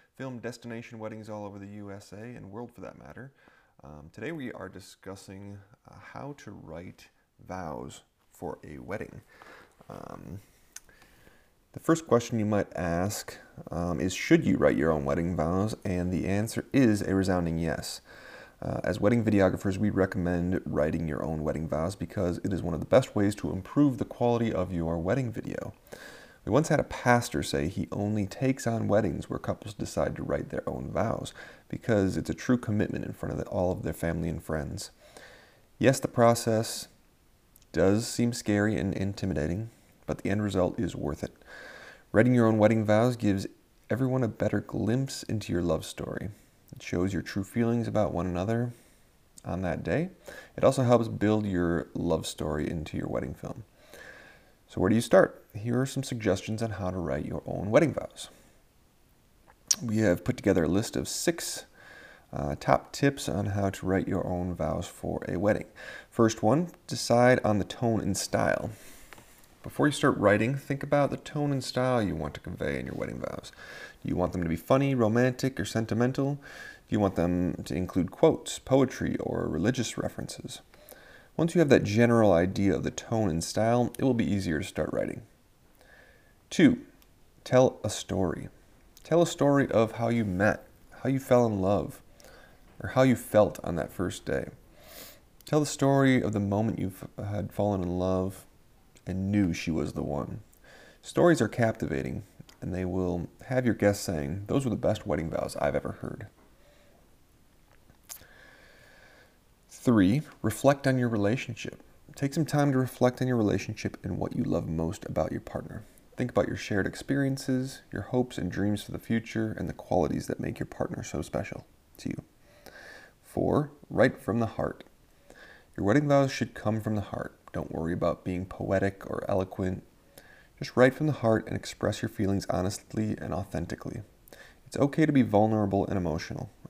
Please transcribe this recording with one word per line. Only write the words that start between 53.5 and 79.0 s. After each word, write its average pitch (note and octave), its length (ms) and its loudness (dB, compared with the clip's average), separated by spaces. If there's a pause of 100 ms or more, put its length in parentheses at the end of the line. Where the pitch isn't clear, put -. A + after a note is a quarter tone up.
So - 140 -6
where F2+ 80 4
do G#2 60 4
you A#2+ 60 4
start? - 420 4 (120)
Here A#2 240 -2
are C3+ 60 0
some C#3 180 -4
suggestions G#2+ 580 -2
on A2 100 -2
how F#2+ 200 -4
to F#2 60 -4
write D2+ 280 -2
your E2 220 -6
own F2 240 -4
wedding C#3 220 6
vows. - 360 -10 (1500)
We A2 180 0
have F#2 260 2
put B2 120 -2
together F2+ 280 4
a - 20 2
list F#2+ 300 0
of B1 100 -2
six, - 580 -4 (680)
uh, C#2+ 260 -4
top - 320 0
tips - 380 -2
on G#2 180 -2
how G2+ 220 0
to - 160 -6
write F#2 220 0
your F#2 200 -2
own F2+ 260 -2
vows E2 340 -4
for - 400 -8
a F#2 100 -2
wedding. G2+ 280 2 (460)
First A2+ 320 4
one, C#3+ 240 4 (180)
decide B2 600 4
on G#2 140 2
the F2 60 0
tone A2+ 360 -2
and G2 140 -2
style. - 560 -2 (920)
Before - 240 0
you D3 40 0
start - 260 2
writing, G#2+ 380 4
think C#3 280 -6
about C#3+ 280 2
the - 60 -6
tone D3 340 -4
and C3+ 100 -2
style B2 400 0
you F2 140 0
want D2+ 200 -4
to - 40 -14
convey D2 400 -4
in B1+ 60 -6
your C2+ 100 -8
wedding - 240 -6
vows. - 320 -10 (500)
Do - 60 -10
you - 80 0
want F2+ 160 2
them F2+ 120 -2
to E2 40 0
be D#2+ 80 0
funny, C3+ 400 2
romantic, B2 640 2
or G2+ 60 -4
sentimental? A#2+ 680 0
Do - 600 -8
you G#2 60 2
want G2 140 2
them F2 500 0
to - 100 -6
include F2+ 340 -2
quotes, - 500 2
poetry, - 580 0